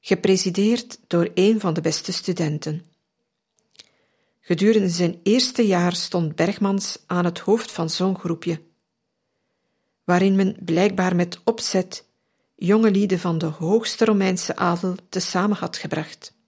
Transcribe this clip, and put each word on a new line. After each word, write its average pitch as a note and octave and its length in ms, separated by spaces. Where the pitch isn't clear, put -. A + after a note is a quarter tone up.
gepresideerd F#3+ 1040
door E3+ 280
een G#3 260
van F3 140
de E3+ 60
beste E3 320
studenten. D#3 720
Gedurende G3 480
zijn E3+ 340
eerste A#3+ 440
jaar F3 280
stond E3+ 400
Bergmans G3 720
aan F3 180
het E3+ 140
hoofd - 340
van D#3+ 180
zo'n F#3 280
groepje, E3 440
waarin F#3+ 320
men F#3+ 280
blijkbaar F#3 520
met F3 280
opzet F#3+ 600
jonge G#3+ 360
lieden F#3+ 280
van E3+ 200
de E3 80
hoogste F3+ 580
Romeinse G3 520
adel F3+ 380
tezamen F#3+ 480
had - 200
gebracht. - 580